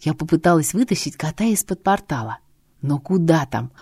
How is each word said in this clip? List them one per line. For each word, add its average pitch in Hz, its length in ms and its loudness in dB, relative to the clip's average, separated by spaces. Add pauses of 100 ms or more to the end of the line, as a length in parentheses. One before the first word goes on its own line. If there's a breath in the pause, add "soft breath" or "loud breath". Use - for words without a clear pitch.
Я 151 120 0
попыталась 160 600 2
вытащить 190 420 -2
кота 160 300 -4
из-под 202 360 -2
портала. 131 580 -2 (420)
Но 143 180 0
куда 165 460 2
там? 123 260 -6 (100 soft breath)